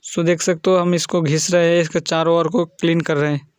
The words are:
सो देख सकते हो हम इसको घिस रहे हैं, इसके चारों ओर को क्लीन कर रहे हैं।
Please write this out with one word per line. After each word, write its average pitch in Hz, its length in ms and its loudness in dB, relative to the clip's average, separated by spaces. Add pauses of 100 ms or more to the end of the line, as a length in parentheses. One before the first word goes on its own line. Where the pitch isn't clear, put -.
सो - 180 -4
देख 165 200 0
सकते 180 280 -2
हो 185 60 4
हम 175 180 2
इसको 170 280 -2
घिस 156 300 -2
रहे 170 160 4
हैं, 175 120 4
इसके 165 220 -2
चारों 165 340 0
ओर 165 120 0
को 170 160 0
क्लीन 165 360 -2
कर 156 160 -2
रहे 147 160 0
हैं। 143 140 -6 (120)